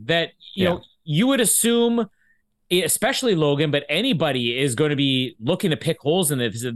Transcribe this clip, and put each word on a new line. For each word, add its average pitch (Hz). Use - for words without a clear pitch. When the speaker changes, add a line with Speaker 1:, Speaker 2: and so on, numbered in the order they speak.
Speaker 1:
that, 165
you 190
Speaker 2:
Yeah. 175
Speaker 1:
know, 175
you 160
would 269
assume, 233
especially 208
Logan, 147
but 143
anybody 147
is 135
gonna 147
be 131
looking 175
to 143
pick 160
holes 156
in 135
this. 117